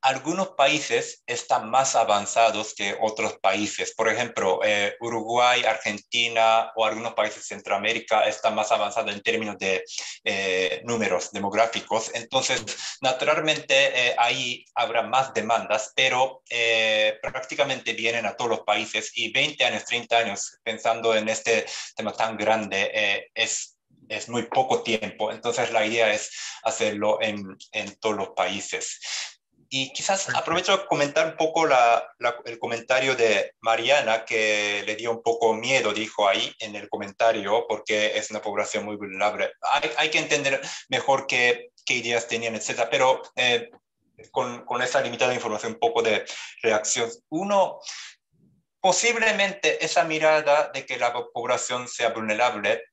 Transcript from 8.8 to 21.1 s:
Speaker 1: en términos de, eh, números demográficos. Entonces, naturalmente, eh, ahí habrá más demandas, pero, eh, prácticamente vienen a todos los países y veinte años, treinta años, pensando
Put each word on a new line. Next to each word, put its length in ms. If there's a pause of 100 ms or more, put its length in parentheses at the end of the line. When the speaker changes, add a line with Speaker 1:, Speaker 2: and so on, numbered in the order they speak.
Speaker 1:
en 60
términos 380
de, 260 (400)
eh, 600
números 460
demográficos. 840
Entonces, 500 (360)
naturalmente, 760 (340)
eh, 100
ahí 460 (100)
habrá 300
más 300
demandas, 600
pero, 560
eh, 720
prácticamente 680
vienen 340
a 80
todos 160
los 120
países 520
y 160
veinte 340
años, 200
treinta 340
años, 460
pensando 500